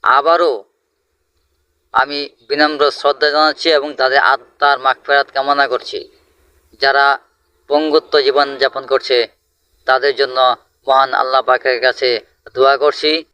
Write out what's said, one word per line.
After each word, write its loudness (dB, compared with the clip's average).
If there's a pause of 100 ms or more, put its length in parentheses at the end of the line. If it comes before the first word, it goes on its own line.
আবারও 2 (1400)
আমি -2 (300)
বিনম্র 0
শ্রদ্ধা -2
জানাচ্ছি 0
এবং 0 (120)
তাদের 2 (120)
আত্মার -2
মাগফিরাত 0
কামনা 0
করছি। -8 (800)
যারা 2 (640)
পঙ্গুত্ব 0 (120)
জীবনযাপন -2
করছে, -2 (680)
তাদের 0
জন্য -2 (480)
মহান 2
আল্লাহ 0
পাকের -2
কাছে 0 (440)
দোয়া 2
করছি 0 (220)